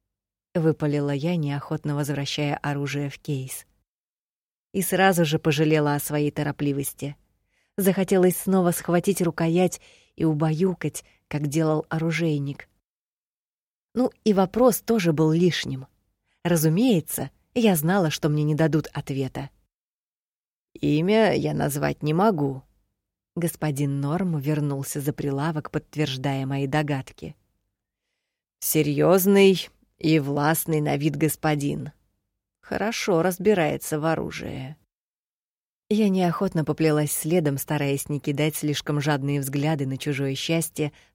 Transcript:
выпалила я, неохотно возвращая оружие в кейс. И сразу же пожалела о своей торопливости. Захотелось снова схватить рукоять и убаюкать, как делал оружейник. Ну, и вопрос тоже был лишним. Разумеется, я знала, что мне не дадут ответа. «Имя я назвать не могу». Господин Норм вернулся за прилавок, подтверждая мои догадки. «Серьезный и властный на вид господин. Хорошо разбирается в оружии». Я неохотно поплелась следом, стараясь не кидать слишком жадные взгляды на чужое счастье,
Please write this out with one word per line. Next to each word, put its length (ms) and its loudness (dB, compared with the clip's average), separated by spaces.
выпалила 520 0
я, 240 -2
неохотно 600 -4
возвращая 640 -4
оружие 520 -4
в 100 -12
кейс. 460 -8
И 80 -2
сразу 440 2
же 140 0
пожалела 560 2
о 40 -2
своей 320 -2
торопливости. 840 -4
Захотелось 600 2
снова 340 2
схватить 500 0
рукоять 600 0
и 100 -2
убаюкать, 800 -2
как 200 -4
делал 420 0
оружейник. 760 -2
Ну, 180 0
и 100 4
вопрос 480 4
тоже 320 2
был 180 4
лишним. 560 0
Разумеется, 880 2
я 220 4
знала, 340 2
что 200 -2
мне 140 2
не 120 2
дадут 380 2
ответа. 560 -6
«Имя 640 2
я 180 -2
назвать 480 -2
не 120 0
могу». 500 0
Господин 640 -2
Норм 380 -2
вернулся 640 -2
за 100 -2
прилавок, 600 -4
подтверждая 760 -4
мои 220 -2
догадки. 680 -4
«Серьезный 1120 4
и 180 4
властный 640 0
на 160 0
вид 180 -2
господин. 760 -2
Хорошо 640 -2
разбирается 800 0
в 60 -4
оружии». 720 -6
Я 180 2
неохотно 560 0
поплелась 480 0
следом, 460 0
стараясь 500 -2
не 140 -4
кидать 340 -2
слишком 460 -2
жадные 400 0
взгляды 440 -2
на 120 -6
чужое 380 -4
счастье, 580 -4